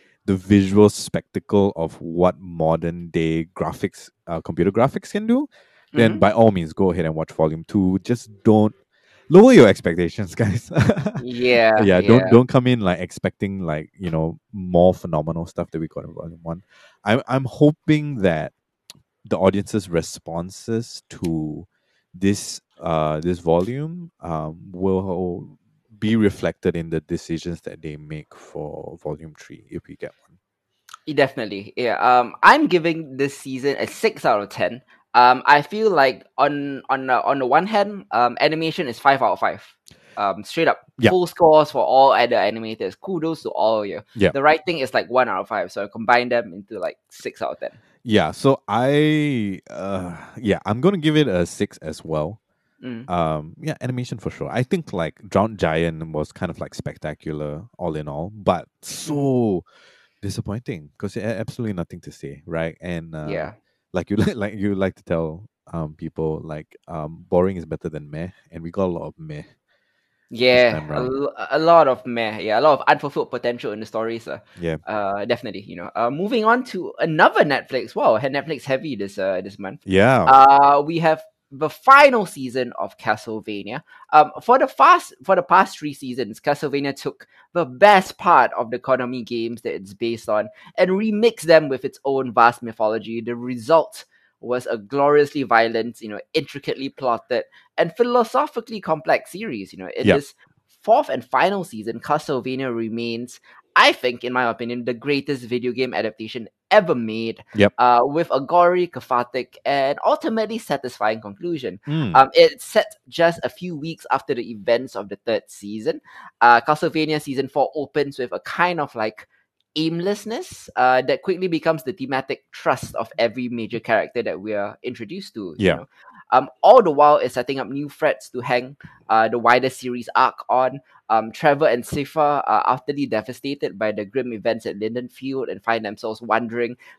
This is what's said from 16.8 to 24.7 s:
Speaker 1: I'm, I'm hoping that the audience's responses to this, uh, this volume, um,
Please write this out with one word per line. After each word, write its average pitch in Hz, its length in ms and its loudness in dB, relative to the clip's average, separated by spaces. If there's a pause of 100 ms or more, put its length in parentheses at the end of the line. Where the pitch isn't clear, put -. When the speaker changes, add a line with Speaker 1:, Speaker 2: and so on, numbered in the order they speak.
Speaker 1:
I'm, 110 240 0
I'm 131 180 -2
hoping 151 760 2
that 80 320 0 (720)
the - 120 -4
audience's 95 520 0
responses 87 1200 -8
to 78 560 -6 (480)
this, 98 480 -4 (180)
uh, 78 420 -2
this 87 180 -2
volume, 131 720 -2 (100)
um, 80 380 -8 (120)